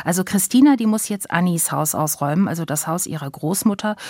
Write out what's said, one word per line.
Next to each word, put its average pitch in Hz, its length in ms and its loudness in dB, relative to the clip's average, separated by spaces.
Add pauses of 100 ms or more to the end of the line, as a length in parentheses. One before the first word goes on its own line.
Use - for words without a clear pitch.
Also 180 200 0
Christina, 254 520 4
die 226 120 0
muss 214 200 0
jetzt 202 220 -6
Annis 170 420 0
Haus 151 220 0
ausräumen, 151 540 0
also 165 180 -4
das - 220 -4
Haus 170 180 -4
ihrer 147 240 -8
Großmutter. 202 640 -2 (140)